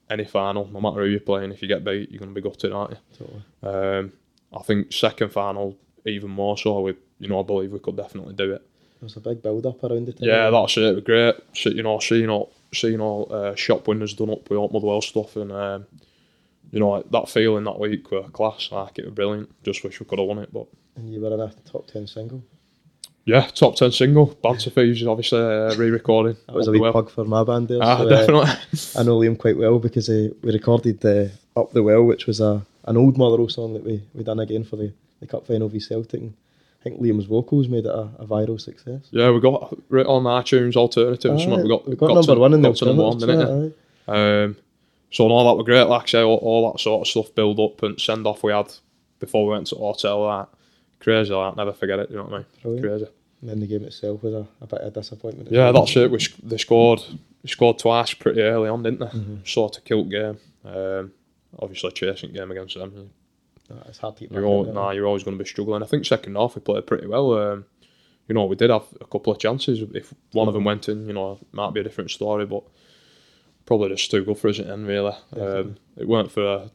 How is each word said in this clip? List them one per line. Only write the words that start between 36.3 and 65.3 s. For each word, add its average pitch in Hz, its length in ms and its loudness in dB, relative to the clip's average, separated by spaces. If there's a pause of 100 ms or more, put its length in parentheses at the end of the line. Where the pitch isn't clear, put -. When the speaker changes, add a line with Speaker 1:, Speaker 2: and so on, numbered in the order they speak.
Speaker 2:
I - 40 -20
think - 160 -6
Liam's 107 260 2
vocals 123 420 0
made 117 180 -2
it 113 80 -4
a, 110 240 -6
a - 80 -16
viral 110 340 -2
success. 127 420 -16 (100)
Speaker 1:
Yeah, 117 180 4
we 120 100 6
got 131 340 2
it - 340 0
on 131 160 4
iTunes 123 520 2
Alternative 120 560 2
or 143 40 2
Speaker 2:
Aye, 151 80 2
Speaker 1:
something. 190 200 2
We 107 60 0
got, - 180 0
Speaker 2:
we 131 80 -4
got 151 120 4
Speaker 1:
got - 80 4
Speaker 2:
number 160 200 6
Speaker 1:
to, 117 40 6
Speaker 2:
one 135 160 8
in 151 80 6
the 131 60 8
Speaker 1:
got 113 80 2
to - 80 0
number 127 180 4
one, 113 100 2
Speaker 2:
Alternative, 123 340 2
Speaker 1:
didn't 139 180 0
it? 156 100 -10 (320)
Speaker 2:
aye. 104 360 2
Speaker 1:
Um, 104 140 -4 (540)
so 113 160 4
no, 117 160 6
that 120 140 6
were 110 60 -2
great. 120 200 6
Like 117 200 2
I - 40 -20
say, 117 160 4
all, 113 140 4
all 113 340 2
that - 80 -10
sort 107 220 0
of - 100 -4
stuff - 240 -4
build 104 240 2
up 107 240 -2
and 104 180 -6
send 110 240 -4
off 107 180 -4
we 107 80 0
had 104 220 -2 (460)
before 107 260 0
we 104 60 0
went 104 160 -6
to - 80 -8
the - 60 -12
hotel. 104 460 -2
That 98 200 -4 (540)
crazy, 110 320 2
like, 95 240 -2
never 101 160 -4
forget 98 260 -4
it. 101 100 -6
You 117 80 -12
know 98 60 -10
what 101 100 -14
I 101 40 -10
mean? 101 80 -12 (180)
Speaker 2:
Brilliant. 120 240 -6
Speaker 1:
Crazy. 107 240 -6 (300)
Speaker 2:
And 120 80 -14
then 107 100 -8
the 104 80 -6
game 104 160 -6
itself 104 400 -10
was 110 100 -6
a, 107 140 -10 (140)
a 117 60 -18
bit - 140 -8
of - 60 -10
a 107 40 -10
disappointment 107 580 -14
as 113 40 -2
Speaker 1:
Yeah, 123 180 6
Speaker 2:
well. 123 120 6
Speaker 1:
that's - 140 -2
it. 123 120 6
We 120 100 -2
sc-, - 240 -6
they 113 140 -8
scored, 117 440 4 (420)
we 131 60 -14
scored 120 300 2
twice 117 340 0
pretty - 280 0
early 110 280 0
on, 117 140 -6
didn't 117 180 -4
they? 120 60 -6
Speaker 2:
Mm-hmm. 104 280 -10 (100)
Speaker 1:
Sort - 320 -2
of - 60 -20
kilt 104 260 -2
game. 107 280 -6 (260)
Um, 95 480 -8 (480)
obviously, 95 300 -10
a - 20 -8
chasing - 420 -8
game 95 160 -12
against 95 260 -14
them. 95 200 -14
You, 98 140 -20 (600)
Speaker 2:
Nah, 117 180 -20
it's 120 120 -20
hard 107 180 -12
to 113 60 -20
get 107 100 -20
Speaker 1:
you're 98 80 -6
Speaker 2:
back 104 80 0
Speaker 1:
al-, 101 100 4
Speaker 2:
in 95 60 -2
there. - 80 -8
Speaker 1:
nah, 98 180 -4
you're 98 160 -4
always 101 160 -2
gonna 98 140 -8